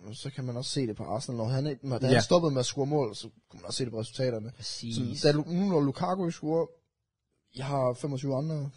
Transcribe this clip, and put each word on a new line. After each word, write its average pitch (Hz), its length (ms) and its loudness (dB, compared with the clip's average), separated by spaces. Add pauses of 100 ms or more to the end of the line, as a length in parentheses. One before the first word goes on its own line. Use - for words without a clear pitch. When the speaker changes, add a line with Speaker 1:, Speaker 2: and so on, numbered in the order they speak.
(140)
Speaker 1:
så - 160 -10
kan 131 160 -10
man 120 120 -6
også - 140 -6
se 135 160 0
det 107 80 -4
på - 80 -10
Arsenal. 117 340 -4
Når 110 80 -2
han 135 220 0
ikke, 139 220 -6
når, 123 80 -2
da 127 100 2
Speaker 2:
Ja. 127 60 8
Speaker 1:
han 117 100 8
stoppede 165 300 6
med 131 60 2
at 123 60 2
score 139 200 0
mål, 139 300 0
så - 60 -12 (280)
kunne - 100 -20
man 87 60 -16
også 101 120 -6
se 135 80 0
det 117 60 -8
på 110 80 -4
resultaterne. 117 580 -4
Speaker 3:
Præcis. 117 640 -6
Speaker 1:
Så 156 60 6
da 147 100 8
Lu-, 156 160 -2
nu 185 160 2
når 165 120 4
Lukaku 180 440 0
ikke 165 100 -2
scorer, 160 300 2 (920)
jeg 135 80 -6
har 135 280 2
femogtyve 139 440 -2
andre, 156 180 -2 (220)